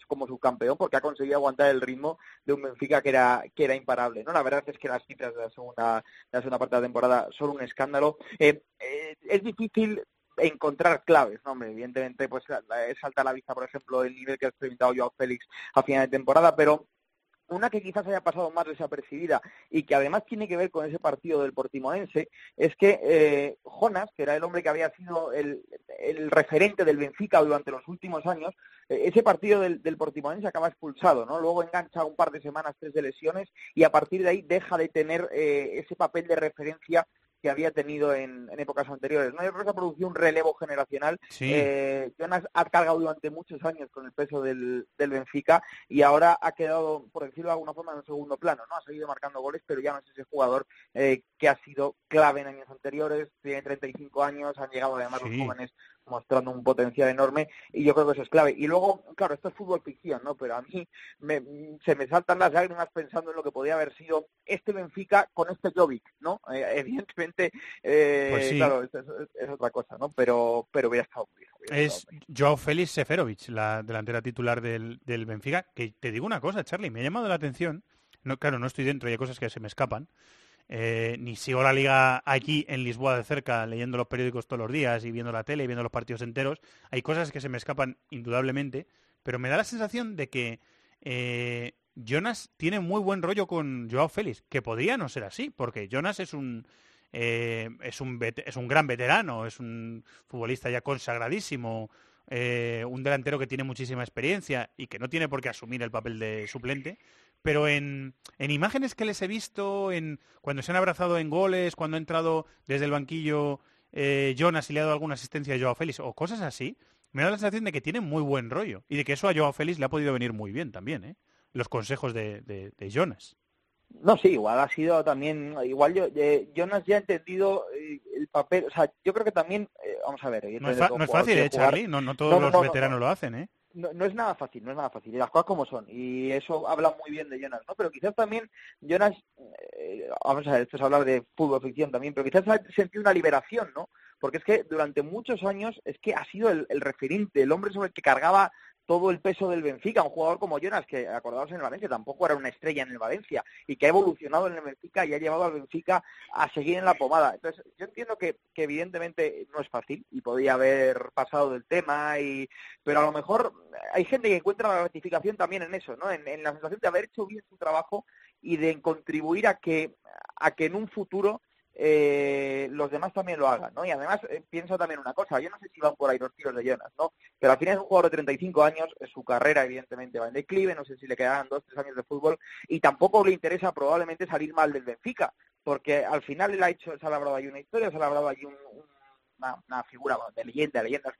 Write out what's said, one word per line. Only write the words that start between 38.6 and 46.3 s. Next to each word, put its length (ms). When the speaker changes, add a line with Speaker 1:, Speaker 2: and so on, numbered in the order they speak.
Speaker 1:
épocas 280
anteriores, 440
¿no? 120
Yo 60
creo 80
que 60
se 60
ha 40
producido 340
un 60
relevo 400
generacional. 640
Speaker 2:
Sí. 260
Speaker 1:
Eh, 640
Jonas 340
ha 120
cargado 340
durante 320
muchos 340
años 260
con 160
el 60
peso 300
del, 460
del 120
Benfica 520
y 140
ahora 380